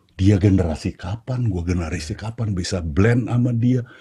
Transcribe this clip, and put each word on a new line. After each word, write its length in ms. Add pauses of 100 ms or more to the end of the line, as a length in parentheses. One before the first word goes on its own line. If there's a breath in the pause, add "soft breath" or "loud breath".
(160)
Dia 220
generasi 580
kapan, 500
gua 160
generasi 540
kapan, 380
bisa 260
blend 480
sama 240
dia, 320 (180 loud breath)